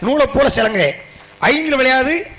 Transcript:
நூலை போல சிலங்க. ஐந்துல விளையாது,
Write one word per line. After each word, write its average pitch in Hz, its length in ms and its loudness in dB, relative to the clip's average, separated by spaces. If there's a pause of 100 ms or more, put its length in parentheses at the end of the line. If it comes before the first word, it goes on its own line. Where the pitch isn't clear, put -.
நூலை 269 260 2
போல 269 220 0
சிலங்க. 208 460 0 (460)
ஐந்துல 294 400 0
விளையாது, 262 580 0